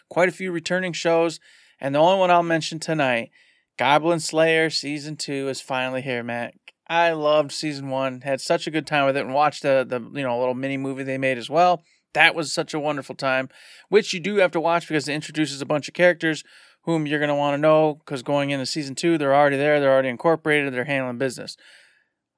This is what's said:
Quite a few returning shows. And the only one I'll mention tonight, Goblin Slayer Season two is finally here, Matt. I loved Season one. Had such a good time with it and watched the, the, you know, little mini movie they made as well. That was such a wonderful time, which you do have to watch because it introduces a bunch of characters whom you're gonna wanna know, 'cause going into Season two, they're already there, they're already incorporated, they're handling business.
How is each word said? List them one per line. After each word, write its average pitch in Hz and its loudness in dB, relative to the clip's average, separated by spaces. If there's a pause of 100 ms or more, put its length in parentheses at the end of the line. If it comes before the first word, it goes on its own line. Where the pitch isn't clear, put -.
Quite 180 2
a 180 -4
few 190 -8
returning 180 -4
shows. 165 0 (400)
And 139 -4
the 147 2
only 185 6
one 180 4
I'll 175 6
mention 165 -2
tonight, 131 -2 (460)
Goblin 151 2
Slayer 160 2
Season 147 -8
two 135 -6
is 131 -6
finally 131 -4
here, 123 -6
Matt. 120 -8 (340)
I 170 2
loved 151 2
Season 139 -8
one. 131 -4
Had 135 -4
such - -2
a 165 -8
good 151 -4
time 147 2
with 135 2
it 123 -4
and 127 -8
watched 147 0
the, 135 2
the, 123 -4 (180)
you 143 -6
know, 120 -2
little 127 0
mini 135 -6
movie 135 -6
they 135 -4
made 131 0
as 113 -10
well. 170 2 (300)
That 156 6
was 156 -4
such 160 -4
a 160 -2
wonderful 143 -4
time, 131 -2 (400)
which 208 2
you 185 -8
do 202 -4
have 180 4
to 170 -2
watch 165 0
because 151 -2
it 143 -2
introduces 151 -4
a - -8
bunch 147 -2
of - -16
characters 160 2 (380)
whom 165 0
you're 147 -2
gonna 147 0
wanna 143 0
know, 156 4
'cause 135 -8
going 143 0
into 135 -4
Season 135 -6
two, 170 2
they're 139 2
already 143 6
there, 147 4
they're 135 4
already 135 4
incorporated, 147 0
they're 123 -2
handling 131 -4
business. 120 -6 (800)